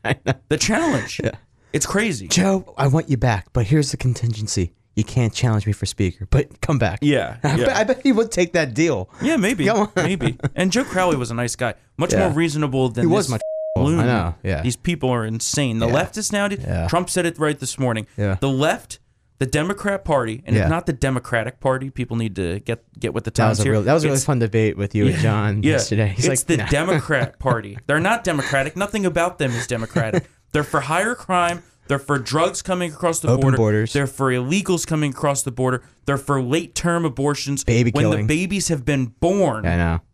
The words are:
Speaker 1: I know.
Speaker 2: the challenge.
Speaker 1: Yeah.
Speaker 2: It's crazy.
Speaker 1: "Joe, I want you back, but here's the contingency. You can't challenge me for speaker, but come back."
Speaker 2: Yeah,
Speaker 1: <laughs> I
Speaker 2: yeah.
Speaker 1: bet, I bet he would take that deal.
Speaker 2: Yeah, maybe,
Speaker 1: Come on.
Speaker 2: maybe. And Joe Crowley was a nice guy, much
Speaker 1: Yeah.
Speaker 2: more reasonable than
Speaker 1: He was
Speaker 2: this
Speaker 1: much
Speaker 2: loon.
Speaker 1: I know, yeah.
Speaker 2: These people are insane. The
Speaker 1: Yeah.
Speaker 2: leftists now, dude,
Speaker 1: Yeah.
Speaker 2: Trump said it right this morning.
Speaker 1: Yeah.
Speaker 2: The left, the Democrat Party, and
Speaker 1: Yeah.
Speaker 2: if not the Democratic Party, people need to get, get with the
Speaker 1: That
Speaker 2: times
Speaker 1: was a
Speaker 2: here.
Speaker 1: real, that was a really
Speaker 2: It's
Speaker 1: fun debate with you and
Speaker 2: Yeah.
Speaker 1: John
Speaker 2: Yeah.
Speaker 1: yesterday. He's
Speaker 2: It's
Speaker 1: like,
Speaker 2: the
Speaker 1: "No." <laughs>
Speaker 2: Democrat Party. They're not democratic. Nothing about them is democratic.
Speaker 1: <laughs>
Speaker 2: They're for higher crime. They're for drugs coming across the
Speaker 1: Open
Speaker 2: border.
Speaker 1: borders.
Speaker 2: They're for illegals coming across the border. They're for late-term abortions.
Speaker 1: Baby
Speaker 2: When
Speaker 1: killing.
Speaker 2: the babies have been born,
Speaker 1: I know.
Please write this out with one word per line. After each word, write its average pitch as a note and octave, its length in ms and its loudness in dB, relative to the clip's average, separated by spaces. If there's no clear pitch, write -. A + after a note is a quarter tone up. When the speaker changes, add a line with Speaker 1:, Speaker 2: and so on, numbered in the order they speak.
Speaker 1:
I A2 100 0
know. C3 80 0
Speaker 2:
the D3+ 100 0
challenge. - 640 0
Speaker 1:
Yeah. - 100 -2
Speaker 2:
It's - 120 0
crazy. F3 420 -2
Speaker 1:
"Joe, F#3+ 500 0
I C#3 100 2
want D#3 220 2
you C3+ 80 2
back, A2 340 0
but A#2+ 140 0
here's C#3+ 260 2
the - 60 -6
contingency. G#2+ 760 -2
You - 100 2
can't A#2 280 0
challenge A2 320 0
me G#2+ 80 2
for G2+ 120 -4
speaker, G2 440 -2
but - 320 2
come D3 160 0
back." G2 240 0
Speaker 2:
Yeah, A#2+ 380 0
Speaker 1:
<laughs> - 40 -4
I D3 120 2
Speaker 2:
yeah. B2 100 2
Speaker 1:
bet, F3+ 120 2
I A3 80 2
bet B3+ 180 0
he C4+ 80 6
would A3+ 200 4
take F3+ 220 0
that D3+ 200 0
deal. C3 360 0
Speaker 2:
Yeah, D#4 160 2
maybe, F#3+ 280 0
Speaker 1:
Come G#3+ 140 2
on. G#3 160 0
Speaker 2:
maybe. D#3 420 0
And F#3 160 0
Joe B3 120 0
Crowley F3+ 340 0
was A#2+ 140 -4
a - 20 -4
nice A#2+ 220 -4
guy, A#2+ 180 -4
much - 160 0
Speaker 1:
Yeah. - 60 4
Speaker 2:
more F#3 100 2
reasonable D3 600 0
than B2 160 -2
Speaker 1:
He - 20 4
was F3+ 200 2
Speaker 2:
this C3 40 -2
Speaker 1:
much A2 100 -2
Speaker 2:
loon. D3+ 240 2
Speaker 1:
I A#2 40 2
know, F#2+ 380 0
yeah. F2 180 -2
Speaker 2:
These A#2+ 140 -2
people D#3+ 360 -2
are A#2 140 0
insane. A2+ 540 -2
The A2+ 80 0
Speaker 1:
Yeah. A#2+ 60 2
Speaker 2:
leftists F3+ 400 -2
now, G3+ 160 0
dude, - 120 -6
Speaker 1:
Yeah. E2+ 280 -2
Speaker 2:
Trump F3 200 0
said F3 160 0
it E3 140 -4
right D3+ 180 0
this - 220 -8
morning. A2+ 260 0
Speaker 1:
Yeah. G2+ 240 0
Speaker 2:
The C3+ 80 2
left, D3 500 -2
the C#3 60 0
Democrat G3 580 -2
Party, B2+ 420 -2
and G#2+ 120 2
Speaker 1:
Yeah. F#2+ 60 2
Speaker 2:
if D3 60 2
not - 180 0
the D#3 60 0
Democratic A#2+ 680 -2
Party, C3 280 -2
people A#2+ 280 -6
need A2 180 -4
to F#2 240 -2
get, - 240 -6
get - 140 -4
with A2 100 -2
the - 80 -6
Speaker 1:
That - 40 -14
Speaker 2:
times A2 160 4
Speaker 1:
was G2+ 100 0
a - 20 2
Speaker 2:
here. G#2+ 80 2
Speaker 1:
real, G#2+ 120 2
that B2+ 100 4
was D#3 100 4
a D#3 40 2
really C3+ 100 2
Speaker 2:
It's C3 80 -2
Speaker 1:
fun C3+ 140 2
debate A2 360 2
with G2 180 -4
you G#2 120 2
and - 100 2
Speaker 2:
Yeah. - 60 -2
Speaker 1:
John G#2 420 2
Speaker 2:
Yeah. D3+ 80 4
Speaker 1:
yesterday. A2 460 2
He's B2+ 100 2
Speaker 2:
It's C3 140 0
Speaker 1:
like, - 60 -6
Speaker 2:
the C3+ 180 2
Speaker 1:
"No." - 20 -8
<laughs> - 20 -8
Speaker 2:
Democrat D3+ 680 0
Party. A2+ 380 -2
They're D3 140 2
not G#3+ 240 0
democratic. C#3+ 500 -2
Nothing G3+ 300 -2
about E3+ 340 0
them C3+ 120 0
is A#2+ 160 -4
democratic. A2+ 580 -2
Speaker 1:
<laughs> - 120 -20
Speaker 2:
They're D3+ 140 2
for D3 160 -2
higher F#3 340 -2
crime. F3 480 -2
They're C#3+ 100 0
for C#3 220 -2
drugs D#3+ 420 0
coming F3+ 300 -2
across E3+ 300 -2
the - 80 0
Speaker 1:
Open B2+ 120 4
Speaker 2:
border. C3+ 160 4
Speaker 1:
borders. G#2+ 360 2
Speaker 2:
They're C#3 120 2
for C3 280 0
illegals E3 520 0
coming D3+ 260 0
across C#3 320 -2
the C3 80 -6
border. B2+ 300 -2
They're C#3 120 0
for C#3 240 0
late-term E3 640 -2
abortions. C#3 580 -2
Speaker 1:
Baby A#2+ 280 2
Speaker 2:
When D3 120 2
Speaker 1:
killing. G#2+ 240 2
Speaker 2:
the D3+ 100 2
babies F#3 300 -2
have D3 160 -2
been C3 380 -2
born, E3 440 2
Speaker 1:
I F2 120 2
know. E2 240 0